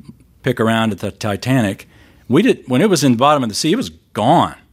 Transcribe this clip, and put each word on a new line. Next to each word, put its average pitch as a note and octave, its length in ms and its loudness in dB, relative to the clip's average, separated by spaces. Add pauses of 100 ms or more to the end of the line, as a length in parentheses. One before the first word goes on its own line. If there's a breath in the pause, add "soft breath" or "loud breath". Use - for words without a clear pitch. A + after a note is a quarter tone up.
(420)
pick B2+ 180 -2
around A2+ 340 0
at F2+ 60 -12
the G2+ 120 -8
Titanic, G#2+ 760 -4 (400 soft breath)
we C3 120 2
did, A3 260 0
when B2+ 140 0
it G#3+ 80 2
was D#3 140 0
in C#3 80 4
the A2+ 60 2
bottom C#3 260 2
of A2+ 60 -4
the G2 60 -8
sea, D#3 180 -2
it A3+ 40 -2
was F2 120 -6
gone. G#2+ 680 0 (180)